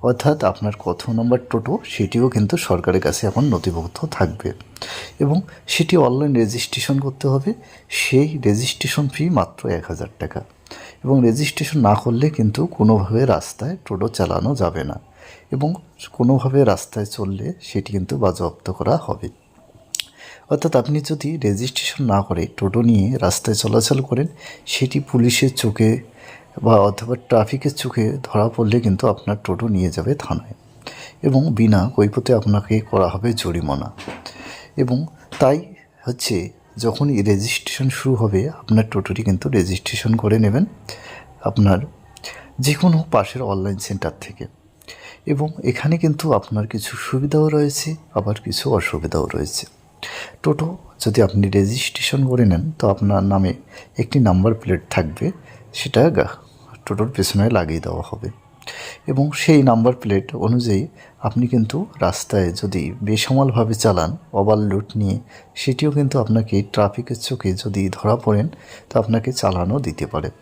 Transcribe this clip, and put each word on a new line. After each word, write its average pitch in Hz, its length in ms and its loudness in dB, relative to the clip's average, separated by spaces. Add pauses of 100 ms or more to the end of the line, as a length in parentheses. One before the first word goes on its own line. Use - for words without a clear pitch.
অর্থাৎ 131 420 2
আপনার 104 300 0 (100)
কত 87 160 -4 (180)
নম্বর 120 200 2 (120)
টোটো 120 220 -2 (200)
সেটিও 113 420 0
কিন্তু 104 200 2 (120)
সরকারের 92 400 0
কাছে - 240 -2
এখন 120 220 2
নথিভুক্ত 85 460 -4 (180)
থাকবে 90 320 -2 (760)
এবং 143 120 2 (360)
সেটি 170 220 0 (120)
অনলাইন 139 260 2 (100)
রেজিস্ট্রেশন 120 640 -2
করতে 139 240 -6
হবে। 139 220 0 (500)
সেই 139 280 2 (180)
রেজিস্ট্রেশন 107 580 0 (100)
ফি 147 100 -4 (140)
মাত্র - 240 -4 (160)
এক 82 120 -8
হাজার 90 280 -8
টাকা - 220 -8 (600)
এবং 135 140 2 (100)
রেজিস্ট্রেশন 147 520 0 (100)
না 104 140 6
করলে 123 280 0
কিন্তু 110 300 0 (180)
কোনোভাবে 107 480 4
রাস্তায় 123 480 -2 (100)
টোটো 98 240 -4
চালানো 87 460 -2
যাবে 85 300 -2
না 69 120 -8 (580)
এবং 139 140 -2 (440)
কোনোভাবে 131 520 2
রাস্তায় 104 520 -2
চললে 98 300 -6 (220)
সেটি 98 240 -6
কিন্তু 98 220 -4 (100)
বাজেয়াপ্ত 90 420 -2 (120)
করা 98 160 0 (120)
হবে। - 220 -6 (1200)
অর্থাৎ 147 240 0
আপনি 147 220 0 (120)
যদি 147 180 -4 (180)
রেজিস্ট্রেশন 107 560 -2 (100)
না 101 140 4
করে 85 160 -2 (140)
টোটো 101 260 0
নিয়ে 110 240 6 (180)
রাস্তায় 107 380 0
চলাচল 113 360 2 (100)
করেন, 139 200 0 (460)
সেটি 131 240 0 (120)
পুলিশের 120 420 2 (100)
চোখে 110 280 2 (760)
বা 117 80 6 (160)
অথবা 113 240 -4 (140)
ট্রাফিকের 123 520 2
চোখে 120 240 -2 (180)
ধরা 107 260 0
পড়লে 113 320 2
কিন্তু 101 240 0 (100)
আপনার 104 280 -4
টোটো 104 260 -4
নিয়ে 92 280 0
যাবে 107 180 -2
থানায় - 400 -8 (680)
এবং 135 180 4 (180)
বিনা 107 220 6 (140)
কৈফিয়তে 104 400 2
আপনাকে 104 400 2 (160)
করা 95 180 2
হবে 98 200 -2 (120)
জরিমানা। 80 480 -4 (880)
এবং 127 200 0 (420)
তাই 143 200 4 (440)
হচ্ছে 120 340 -4 (480)
যখনই 131 320 0 (140)
রেজিস্ট্রেশন 110 580 -2 (100)
শুরু 135 180 0
হবে 101 240 2 (200)
আপনার 110 300 2
টোটোটি 98 380 -4
কিন্তু 95 200 0
রেজিস্ট্রেশন 95 640 0 (100)
করে 107 160 2
নেবেন 110 260 4 (840)
আপনার 101 300 4 (840)
যে 147 100 2
কোনো 170 240 4 (120)
পাশের 117 320 0 (100)
অনলাইন 98 260 -2
সেন্টার 95 420 -6
থেকে। - 240 -16 (880)
এবং 147 160 -2 (220)
এখানে 151 280 0
কিন্তু 160 260 0 (140)
আপনার 107 280 -2
কিছু 110 260 -8 (140)
সুবিধাও 147 420 2
রয়েছে 147 400 0 (260)
আবার 104 300 -2
কিছু - 200 -6 (140)
অসুবিধাও 80 560 -2
রয়েছে। - 300 -6 (800)
টোটো 151 240 0 (340)
যদি 110 220 0
আপনি 101 220 4 (120)
রেজিস্ট্রেশন 113 640 0 (100)
করে 123 160 4
নেন 90 160 4 (160)
তো - 60 -2 (100)
আপনার 101 300 2
নামে 95 260 2 (520)
একটি - 140 -2 (120)
নাম্বার 95 320 4
প্লেট 90 300 -2
থাকবে, 80 360 -2 (520)
সেটা 127 320 2
গা-, 95 280 -2 (460)
টোটোর 107 320 -2
পেছনে 101 340 2
লাগিয়ে 82 360 0
দেওয়া - 220 -6
হবে 110 200 -10 (800)
এবং 135 180 2 (180)
সেই 156 200 6
নাম্বার 123 400 6
প্লেট 98 240 0 (200)
অনুযায়ী 117 360 2 (400)
আপনি 120 240 0
কিন্তু 120 320 0 (220)
রাস্তায় 92 480 0 (120)
যদি 95 220 -2 (200)
বেসামালভাবে 113 720 2
চালান 90 360 2 (220)
ওভারলোড 101 640 2
নিয়ে, 101 200 0 (380)
সেটিও 139 380 -2
কিন্তু 139 260 0
আপনাকে 110 380 2 (160)
ট্রাফিকের 110 460 0 (100)
চোখে 123 260 -4
যদি 98 280 -4 (140)
ধরা 107 280 0
পড়েন 107 220 2 (400)
তো - 120 -18
আপনাকে 110 340 0
চালানও 98 480 0
দিতে 85 260 -6
পারে। 147 220 -6 (140)